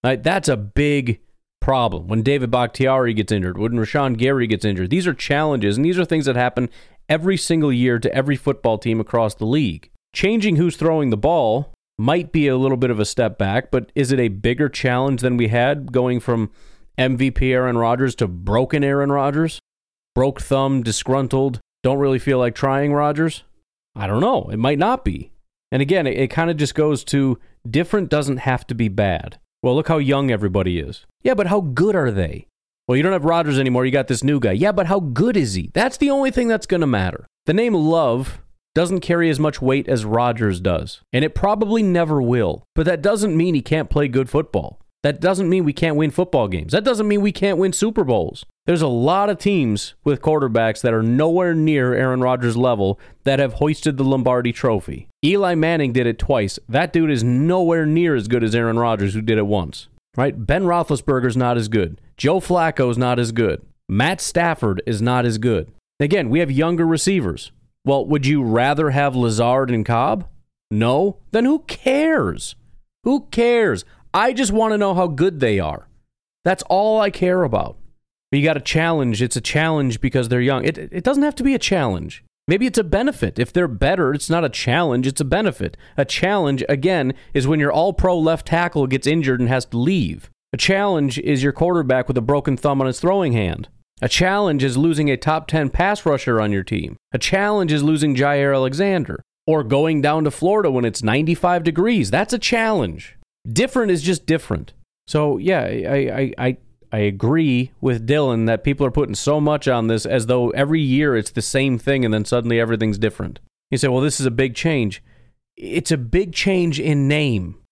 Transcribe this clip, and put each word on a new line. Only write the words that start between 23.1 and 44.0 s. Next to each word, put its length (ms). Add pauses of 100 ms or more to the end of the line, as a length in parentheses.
I 120
don't 140
know. 300
It 60
might 220
not 260
be. 260 (400)
And 100
again, 260
it, 100
it 140
kinda 220
just 200
goes 320
to 320 (320)
different 400
doesn't 280
have 300
to 80
be 120
bad. 520 (220)
Well, 140
look 140
how 80
young 340
everybody 480
is. 260 (160)
Yeah, 120
but 140
how 140
good 340
are 160
they? 360 (400)
Well, 80
you 80
don't 100
have 120
Rodgers 340
anymore. 260
You 60
got 160
this 160
new 160
guy. 140
Yeah, 180
but 160
how 120
good 380
is 160
he? 220
That's 220
the 120
only 220
thing 160
that's 180
gonna 220
matter. 400 (180)
The 80
name 220
Love 640 (340)
doesn't 260
carry 280
as 100
much 220
weight 280
as 160
Rodgers 560
does, 400 (100)
and 140
it 100
probably 480
never 380
will. 420 (120)
But 100
that 160
doesn't 340
mean 200
he 60
can't 280
play 180